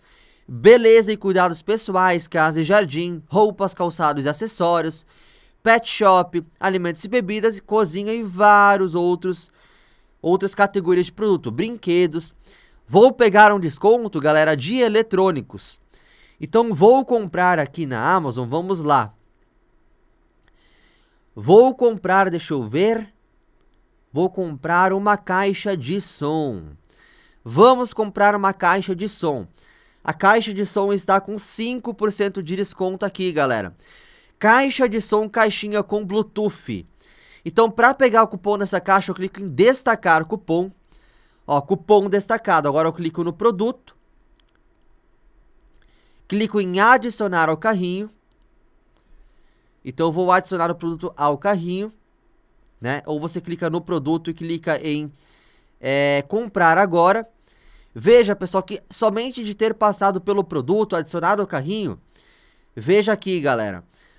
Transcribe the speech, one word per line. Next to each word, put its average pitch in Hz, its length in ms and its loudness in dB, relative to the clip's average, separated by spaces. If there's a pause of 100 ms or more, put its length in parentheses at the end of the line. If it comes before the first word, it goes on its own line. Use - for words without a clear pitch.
(480)
beleza 220 640 6
e 208 40 -2
cuidados 180 460 0
pessoais, 185 640 0
casa 160 340 0
e 160 40 0
jardim, 165 640 -2
roupas, 196 440 0
calçados 156 520 -2
e 143 40 0
acessórios, 170 800 -2 (560)
pet 226 260 2
shop, 180 560 2 (140)
alimentos 180 460 -4
e 202 40 -12
bebidas, 214 500 -2
e - 40 -18
cozinha 202 500 -2
e 233 100 -6
vários 202 720 4
outros, 175 580 -4 (720)
outras 185 320 0
categorias 180 520 0
de 180 60 -18
produto, 196 380 -2
brinquedos. 175 840 -2 (540)
Vou 214 240 6
pegar 208 400 6
um 202 80 0
desconto, 208 600 0
galera, 151 360 2
de 147 200 -6
eletrônicos. 202 1040 0 (600)
Então 220 320 0
vou 226 320 6
comprar 180 540 0
aqui 147 260 -6
na 131 300 -2
Amazon, 127 340 -4
vamos 170 320 -4
lá. 139 320 0 (2250)
Vou 202 400 6
comprar, 196 560 0
deixa 165 240 -8
eu 135 80 -4
ver. 196 500 -4 (1000)
Vou 175 200 -2
comprar 175 640 -2
uma 202 240 0
caixa 196 580 -2
de 156 240 -6
som. 143 680 -6 (760)
Vamos 233 480 4
comprar 208 420 0
uma 196 200 0
caixa 185 420 -2
de 190 100 -8
som. 139 400 -6 (560)
A 156 120 -6
caixa 208 400 2
de 202 100 -4
som 202 280 -2
está 196 280 0
com 202 160 -12
cinco 233 560 -8
por 208 180 -2
cento 196 320 -4
de 165 140 -6
desconto 190 480 -6
aqui, 185 280 -4
galera. 123 420 -2 (640)
Caixa 254 500 2
de 214 120 -2
som, 214 280 -2
caixinha 208 540 -2
com 208 220 -6
Bluetooth. 202 840 -6 (580)
Então, 220 260 2
pra 233 220 2
pegar 240 300 2
o 220 60 2
cupom 208 280 -4
nessa 196 240 -4
caixa, 190 300 0
eu 180 40 -6
clico 190 260 -10
em 196 80 -10
destacar 190 760 2
cupom. 185 460 -4 (760)
Ó, 143 140 0
cupom 196 480 2
destacado. 196 580 0
Agora 156 220 0
eu 165 40 -4
clico 170 300 -6
no 170 100 -4
produto. 214 640 -4 (2250)
Clico 214 320 -2
em 185 220 -2
adicionar 208 720 2
ao 156 80 -2
carrinho. 196 520 -4 (1700)
Então, 147 240 -2
eu 160 40 -2
vou 180 200 0
adicionar 180 380 0
o 170 40 -4
produto 170 400 -8
ao 147 220 0
carrinho, 190 560 -4 (880)
né? 131 240 -6
Ou 147 160 -6
você 165 180 -8
clica 170 300 -8
no 170 140 -4
produto 165 480 -4
e 160 40 -8
clica 165 480 -6
em, 151 300 -6 (640)
é, 139 480 -2
comprar 190 520 0
agora. 190 500 2 (640)
Veja, 202 400 4
pessoal, 190 280 -4
que 190 260 -12
somente 233 560 -4
de 208 100 -10
ter 220 200 -2
passado 196 480 0
pelo 202 200 -2
produto, 180 540 -2
adicionado 175 460 -2
ao - 40 -2
carrinho, 156 540 -6 (720)
veja 190 380 0
aqui, 190 280 -4
galera. 110 440 -4 (340)